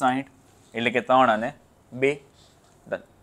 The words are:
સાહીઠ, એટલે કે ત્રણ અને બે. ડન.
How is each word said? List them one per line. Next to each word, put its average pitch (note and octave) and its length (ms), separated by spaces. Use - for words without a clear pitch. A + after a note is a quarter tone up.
સાહીઠ, C3 280
એટલે A#2 220
કે A#2 120
ત્રણ B2+ 260
અને A2+ 160
બે. C3 200
ડન. F#2 160